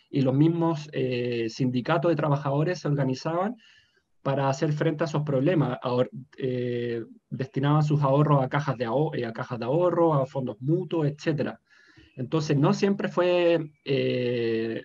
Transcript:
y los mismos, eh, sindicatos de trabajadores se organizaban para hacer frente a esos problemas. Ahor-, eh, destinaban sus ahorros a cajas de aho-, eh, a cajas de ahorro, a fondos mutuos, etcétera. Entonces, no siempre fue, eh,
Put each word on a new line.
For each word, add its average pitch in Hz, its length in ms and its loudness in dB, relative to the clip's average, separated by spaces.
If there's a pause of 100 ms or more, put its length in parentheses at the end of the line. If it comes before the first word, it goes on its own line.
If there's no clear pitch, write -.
(100)
y 139 100 0
los 127 140 2
mismos, 165 580 2
eh, 123 560 -2
sindicatos 131 640 0
de 160 60 2
trabajadores 151 640 -2
se 151 80 -4
organizaban 156 680 -2 (680)
para 139 260 0
hacer 151 240 0
frente 156 320 0
a - 20 0
esos 151 160 -2
problemas. 139 600 2
Ahor-, 123 280 0 (260)
eh, 120 680 -4 (260)
destinaban 143 520 0
sus 147 200 2
ahorros 143 400 4
a 127 60 -2
cajas 143 280 -2
de 120 100 -4
aho-, 139 280 0
eh, 123 100 -4
a 113 80 -6
cajas 123 260 -8
de 113 60 -6
ahorro, 165 500 2
a 147 120 2
fondos 127 340 -6
mutuos, 160 480 0
etcétera. 131 520 -2 (560)
Entonces, 135 400 0
no 165 180 4
siempre 202 340 0
fue, 175 600 2 (140)
eh, 123 1000 -2